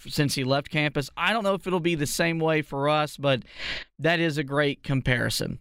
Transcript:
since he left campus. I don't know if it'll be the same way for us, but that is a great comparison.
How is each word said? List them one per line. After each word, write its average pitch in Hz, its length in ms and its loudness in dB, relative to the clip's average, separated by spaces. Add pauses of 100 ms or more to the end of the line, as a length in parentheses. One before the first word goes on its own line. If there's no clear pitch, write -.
since 139 300 0
he 135 80 -2
left 139 260 0
campus. 147 440 -2
I 180 200 0
don't 226 100 -2
know 196 80 2
if 190 140 -4
it'll 180 140 0
be 170 160 0
the 147 100 0
same 165 320 0
way 160 240 2
for 139 260 -2
us, 151 300 0
but 139 240 0 (560)
that 160 200 2
is 160 200 2
a 151 60 -2
great 143 380 0
comparison. 123 800 0